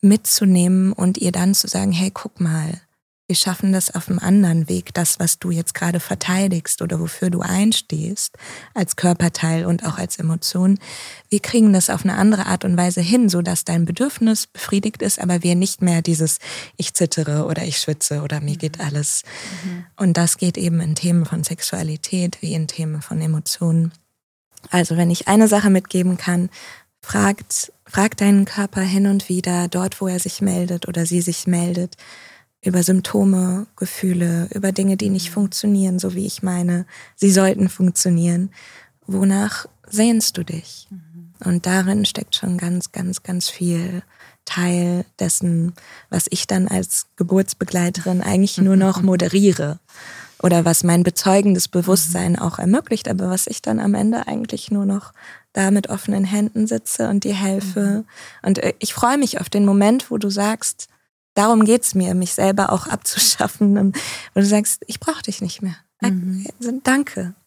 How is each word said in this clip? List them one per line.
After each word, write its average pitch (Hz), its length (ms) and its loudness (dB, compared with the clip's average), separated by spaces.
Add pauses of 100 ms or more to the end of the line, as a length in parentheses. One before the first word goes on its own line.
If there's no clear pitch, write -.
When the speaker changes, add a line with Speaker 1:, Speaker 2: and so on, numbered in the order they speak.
Speaker 1:
mitzunehmen 190 920 4
und 180 260 0
ihr 180 140 0
dann 180 220 2
zu - 140 0
sagen, 196 240 0
„Hey, 185 180 0
guck - 300 -12
mal, 160 400 -2 (460)
wir 175 100 -2
schaffen 190 380 0
das 185 200 -2
auf 170 140 -8
einem 180 120 -2
anderen 180 500 4
Weg, 180 240 -4
das, 175 260 -2
was 170 180 0
du 180 120 -6
jetzt 165 240 -4
gerade 170 260 -2
verteidigst 185 800 -2
oder 170 180 -4
wofür 165 300 -4
du 175 140 -2
einstehst, 180 960 -2 (340)
als 190 240 -4
Körperteil 170 680 0
und 170 180 -2
auch 165 140 -6
als 180 200 -6
Emotion. 180 600 0 (500)
Wir 202 120 0
kriegen 220 340 4
das 185 160 2
auf - 140 -2
eine 196 100 0
andere 208 320 2
Art 165 180 -2
und 175 140 2
Weise 180 240 0
hin, 220 260 4
sodass 175 360 -2
dein 170 200 0
Bedürfnis 220 640 0
befriedigt - 560 -4
ist, - 180 -2
aber 175 220 0
wir 175 140 2
nicht 190 260 0
mehr 170 180 2
dieses, 160 380 0 (400)
ich - 160 -6
zittere 151 500 0
oder 160 200 -4
ich 160 140 -4
schwitze 147 440 -4
oder 147 180 -6
mir 147 120 -4
Speaker 2:
Mhm. 175 60 -4
Speaker 1:
geht 156 220 -6
alles.“ 143 440 -4 (400)
Speaker 2:
Mhm. 175 200 -8 (120)
Speaker 1:
Und 180 200 2
das 170 220 0
geht 175 180 0
eben 170 240 0
in 156 140 -2
Themen 170 320 0
von 165 180 -4
Sexualität 165 960 -6
wie 165 140 -6
in 160 120 -2
Themen 156 360 -6
von - 180 -6
Emotionen. 160 720 0 (800)
Also 170 260 2
wenn 170 140 2
ich - 180 -2
eine 214 200 8
Sache 208 220 4
mitgeben 185 460 2
kann, 175 340 -2 (500)
fragt, - 720 -2 (140)
fragt - 340 0
deinen 202 240 6
Körper 196 360 -4
hin 190 260 2
und 196 220 0
wieder, 180 400 0
dort, 180 320 -4
wo 190 80 -2
er 180 100 -2
sich - 220 -6
meldet 180 480 -2
oder 170 180 -2
sie 175 140 0
sich 170 260 -4
meldet, 175 500 -2 (640)
über 180 220 0
Symptome, 185 840 2 (100)
Gefühle, 175 760 -2
über 196 200 -2
Dinge, 196 240 2
die 202 140 0
nicht 180 200 -2
Speaker 2:
Mhm. - 40 -16
Speaker 1:
funktionieren, 196 640 0
so 185 140 -4
wie 190 120 -4
ich - 160 -8
meine, 180 440 0 (280)
sie 196 160 4
sollten 190 380 4
funktionieren. 175 840 0 (560)
Wonach 196 600 0 (220)
sehnst 220 480 2
du 175 60 -4
dich? - 480 -12
Speaker 2:
Mhm. 170 420 -20 (120)
Speaker 1:
Und 175 220 0
darin 190 380 0
steckt - 300 -4
schon 180 240 -2
ganz, 175 320 -4
ganz, 180 320 -6
ganz 180 260 -4
viel 175 540 -4 (420)
Teil 175 600 0 (160)
dessen, 175 520 0 (380)
was 175 200 -2
ich - 180 -6
dann 190 180 2
als 185 400 -4 (100)
Geburtsbegleiterin 180 1040 -2
eigentlich 196 360 2
nur 190 180 6
noch 190 260 4
Speaker 2:
<laughs> - 0 -
Speaker 1:
moderiere. 180 760 4 (600)
Oder 170 240 4
was 170 200 2
mein 175 180 4
bezeugendes 190 640 4
Bewusstsein 175 640 0
Speaker 2:
Mhm. 170 60 0
Speaker 1:
auch 170 200 -4
ermöglicht, 214 500 0
aber 185 200 -2
was 185 180 -2
ich - 140 -8
dann 220 200 -2
am 208 140 2
Ende 220 340 0
eigentlich 220 420 -6
nur 202 160 0
noch - 260 -4 (400)
da 196 180 0
mit 202 200 2
offenen 196 340 -2
Händen 208 440 -2
sitze 226 400 -4
und 202 160 0
dir 202 100 -2
helfe. 196 460 -2
Speaker 2:
Mhm. 202 240 0 (380)
Speaker 1:
Und, 196 160 0
äh, - 200 -2
ich - 160 -6
freue 247 240 2
mich 269 220 -2
auf - 80 -8
den 202 160 2
Moment, 202 460 4
wo 233 80 -2
du 208 120 -2
sagst, 202 580 -4 (460)
darum 220 300 4
geht's 233 300 2
mir, 185 200 0
mich 180 200 -2
selber 196 380 2
auch 170 140 -2
abzuschaffen. - 920 0
Und 196 180 2 (380)
wo 196 60 2
du 202 60 6
sagst, 208 400 0
„Ich - 140 -12
brauch - 220 -6
dich - 180 -8
nicht 180 200 -8
mehr. 185 160 -6 (240)
Ak-, 196 120 2
Speaker 2:
Mhm. 185 340 -4 (140)
Speaker 1:
also 240 240 -4
danke. 254 500 -2 (120)